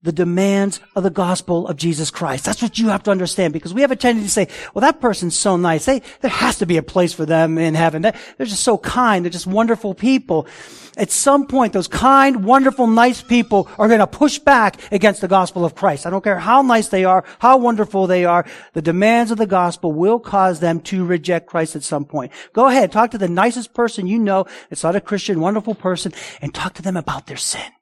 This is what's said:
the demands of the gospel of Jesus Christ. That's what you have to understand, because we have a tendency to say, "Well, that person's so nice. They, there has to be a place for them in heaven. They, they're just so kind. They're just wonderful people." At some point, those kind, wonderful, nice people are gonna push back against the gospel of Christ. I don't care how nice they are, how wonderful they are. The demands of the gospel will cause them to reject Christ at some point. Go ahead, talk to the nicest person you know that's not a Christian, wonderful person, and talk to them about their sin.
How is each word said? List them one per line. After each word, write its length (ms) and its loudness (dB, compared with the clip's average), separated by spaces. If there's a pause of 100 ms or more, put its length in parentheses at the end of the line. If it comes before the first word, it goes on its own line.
the 100 -4
demands 680 0 (160)
of 80 -2
the 60 2
gospel 580 -2
of 80 -6
Jesus 340 -4
Christ. 340 -8
That's 160 -4
what 180 -4
you 100 0
have 160 -2
to 60 0
understand, 420 0
because 200 -10
we 100 0
have 100 2
a 40 -4
tendency 300 0
to 60 -4
say, 160 0 (260)
"Well, 60 -2
that 200 2
person's 360 -2
so 200 0
nice. 280 0
They, 180 -2 (180)
there 100 -2
has 280 -2
to 80 -2
be 100 0
a 60 0
place 300 -2
for 120 -6
them 320 2
in 180 0
heaven. 280 0
They, 100 0 (240)
they're 100 -6
just 180 -6
so 140 2
kind. 460 0
They're 60 -4
just 160 -10
wonderful 480 -2
people." 520 0 (520)
At 120 -2
some 360 2
point, 260 0
those 160 -2
kind, 560 4
wonderful, 420 4
nice 360 2
people 440 2 (120)
are 100 2
gonna 180 6
push 320 0
back 400 4 (140)
against 300 2
the 60 -4
gospel 360 0
of 100 -2
Christ. 300 -2
I 60 -6
don't 120 -4
care 160 -2
how 220 2
nice 280 2
they 180 0
are, 180 2 (140)
how 180 6
wonderful 500 0
they 200 2
are. 180 2 (300)
The 80 -4
demands 480 2
of 80 -4
the 80 0
gospel 460 -2
will 260 0
cause 420 0
them 200 0
to 260 -4
reject 400 -2
Christ 300 -4
at 60 -10
some 220 -6
point. 260 -8 (220)
Go 140 4
ahead, 260 2
talk 200 2
to 60 -8
the 80 -2
nicest 460 -2
person 340 -4
you 120 -2
know 260 0 (240)
that's 140 -12
not 120 0
a 60 0
Christian, 400 -4
wonderful 340 -2
person, 380 -6 (300)
and 100 -10
talk 220 -10
to 80 -20
them 160 -4
about 280 -8
their 120 -14
sin. 440 -10